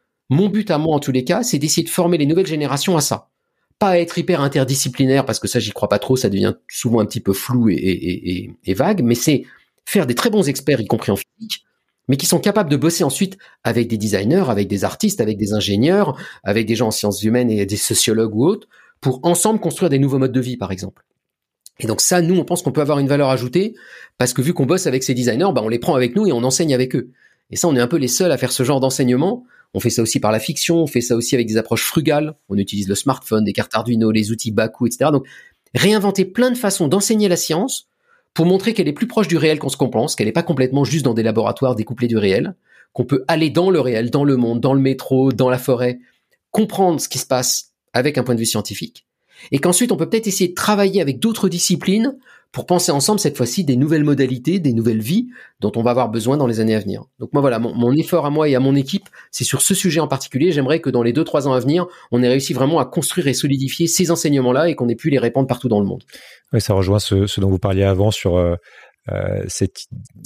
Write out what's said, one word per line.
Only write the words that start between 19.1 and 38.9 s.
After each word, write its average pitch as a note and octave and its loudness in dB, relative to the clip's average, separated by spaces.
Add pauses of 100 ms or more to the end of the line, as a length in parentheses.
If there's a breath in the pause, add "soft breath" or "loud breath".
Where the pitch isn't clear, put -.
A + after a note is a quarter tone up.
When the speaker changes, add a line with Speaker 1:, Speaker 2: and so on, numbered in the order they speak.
Speaker 1:
ensemble G#3+ 2
construire F3 -2
des C#3 2
nouveaux C#3 2
modes C3 0
de C3 0
vie, B2 -6
par F#2+ -8
exemple. F#2+ -10 (760)
Et - -4
donc A2 -2
ça, F3+ 2
nous, F3 2
on D#3+ 2
pense F3 -4
qu'on C3 -2
peut D3+ 0
avoir C#3+ 0
une C#3 2
valeur C#3+ 2
ajoutée, C3 -2 (440 loud breath)
parce B2 -2
que C3+ 0
vu D#3+ 0
qu'on D#3 0
bosse F3 0
avec C3 0
ces C3+ -2
designers, B2+ 0
bah, A#2 2
on A2 -4
les A#2+ -2
prend D#3+ 0
avec B2 0
nous G#3 2
et D#3 2
on A#2 -2
enseigne C#3 0
avec B2+ 0
eux. - -6 (380 soft breath)
Et G#2+ -12
ça, E3+ 0
on C#3+ 4
est - 4
un B2 2
peu E3+ -2
les C3 0
seuls F3 2
à B2 0
faire B2+ -2
ce C3+ -2
genre C3 2
d'enseignement. C3+ 0 (280 soft breath)
On F#2+ -4
fait A2+ 0
ça A#2 0
aussi - -2
par G#2+ 2
la A2 0
fiction, E3 0
on D3 0
fait B2+ 0
ça A#2+ -2
aussi A#2 0
avec A#2+ 0
des A2 -2
approches A2+ -2
frugales. D3+ 0 (140)
On F#3+ -2
utilise G2+ -2
le G2+ -2
smartphone, A2 -2
des G2+ -2
cartes - -6
Arduino, A2 0
les A2 0
outils A2 -6
Baku, A2 -2
et A2+ 0
cetera. D3 0
Donc, C#3 2 (480 loud breath)
réinventer G3 2
plein A#3+ 0
de B3 -4
façons G3+ 0
d'enseigner G3+ 2
la E3+ 2
science F#3 -4 (460)
pour E3 2
montrer F#3+ 2
qu'elle E3+ 0
est D3 -2